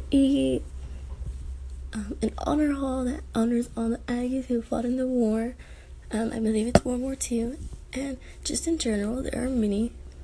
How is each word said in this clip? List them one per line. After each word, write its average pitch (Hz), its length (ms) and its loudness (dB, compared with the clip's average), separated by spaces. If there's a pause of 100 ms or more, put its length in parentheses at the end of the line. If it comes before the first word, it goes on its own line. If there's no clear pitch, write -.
(120)
eat, 269 520 4 (1300)
um, 214 280 -4
an - 160 2
honor 294 360 2
hall 269 320 0
that 262 160 -2 (140)
honors 240 400 4
all 226 140 0
the 233 80 0 (100)
Aggies 247 380 0
who 240 160 2
fought 233 240 -2
in 247 120 2
the 254 100 2
war. 233 480 2 (560)
Um, 226 220 0
I 226 60 -4
believe 220 280 4
it's - 180 6
World 247 160 0
War 269 140 -2
Two. 240 420 0 (360)
And 269 240 -4 (280)
just - 220 -2
in 330 100 4
general, 220 440 0
there - 220 -2
are 254 60 0
many 220 420 2 (320)